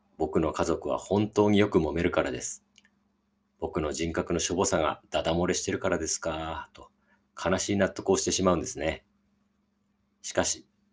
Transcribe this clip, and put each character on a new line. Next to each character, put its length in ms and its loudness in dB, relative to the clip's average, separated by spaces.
僕 200 -2
の 140 0
家 140 0
族 240 -2
は 80 -2
本 320 0
当 200 4
に 60 4
よ 140 4
く 80 4
揉 160 0
め 80 0
る 80 2
か 120 0
ら 80 -2
で 120 -6
す。 200 -8
僕 220 -4
の 100 -2
人 220 -2
格 220 -2
の 40 2
し 120 -2
ょ 40 -2
ぼ 120 2
さ 100 2
が 320 0
ダ 140 -2
ダ 120 0
漏 120 2
れ 80 2
し 80 -2
て 100 -4
る 60 -4
か 100 -2
ら 80 0
で 120 -4
す 100 -2
か、 560 -6
と 160 -20
悲 140 2
し 160 -2
い 60 2
納 100 4
得 220 -4
を 80 6
し 60 0
て 80 0
し 100 0
ま 100 6
う 60 2
ん 20 -2
で 60 -6
す 120 -10
ね。 280 -4
し 140 -10
か 100 2
し、 220 -4